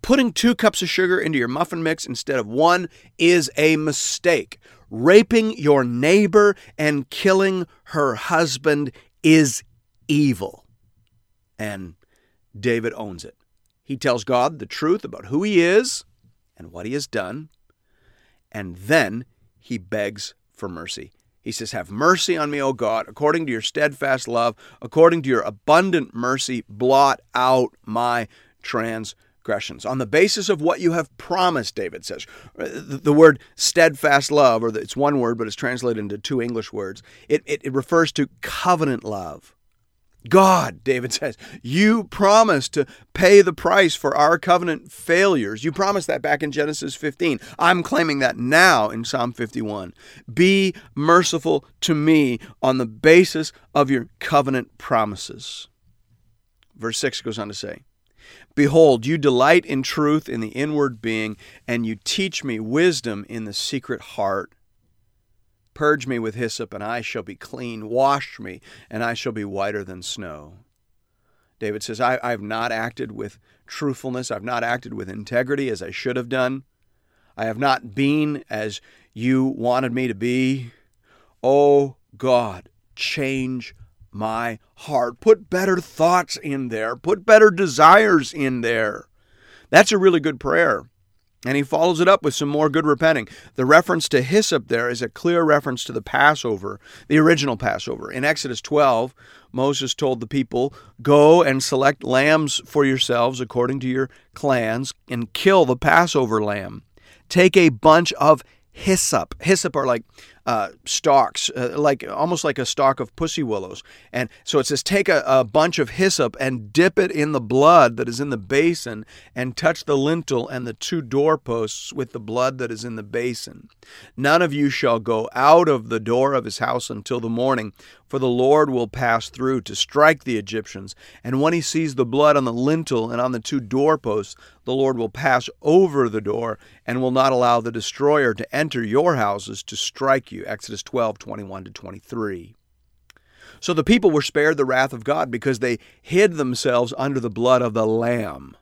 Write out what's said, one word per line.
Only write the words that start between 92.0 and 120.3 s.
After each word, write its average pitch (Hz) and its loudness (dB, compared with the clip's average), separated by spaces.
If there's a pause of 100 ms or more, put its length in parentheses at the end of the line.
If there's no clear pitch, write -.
it 175 4
up 196 4
with 143 -2
some 147 -4
more 151 0
good 151 -2
repenting. 151 0 (260)
The 131 -2
reference 165 4
to 127 2
hyssop 156 0
there 117 -2
is 120 -8
a 123 -6
clear 170 0
reference 143 0
to - -14
the 117 -8
Passover, 113 -2 (260)
the 151 2
original 151 2
Passover. - -6
In 127 -8
Exodus 143 -4
twelve, 135 0 (380)
Moses 135 -2
told 131 -4
the 113 -10
people, 131 -4 (280)
"Go 147 8
and 135 0
select 135 0
lambs 147 2
for 147 0
yourselves 127 0
according 123 -4
to 127 -8
your 131 -4 (240)
clans 127 -2 (160)
and 117 -8
kill 190 4
the 127 0
Passover 143 2
lamb. 101 -8 (460)
Take 185 4
a 175 6
bunch 156 6
of 147 4 (300)
hyssop." - -2
Hyssop 175 0
are 135 -2
like, 120 0 (440)
uh, 107 -4 (160)
stalks, - 2
uh, 123 -4
like, 147 0
almost 160 -2
like 147 -2
a 131 -4
stalk 135 0
of 117 -8
pussy 165 -4
willows. 98 -6 (300)
And 127 -4 (160)
so 151 0
it 131 -2
says, 143 -2
"Take 202 0
a, 156 2
a 131 4
bunch 156 0
of 120 -2
hyssop 170 0
and 123 -6
dip 180 4
it 180 2
in 151 -2
the 135 0
blood 127 6
that 120 -4
is 120 -8
in 143 -4
the 127 -4
basin 120 -2 (300)
and 127 -6
touch 165 -2
the 147 0
lintel 139 -2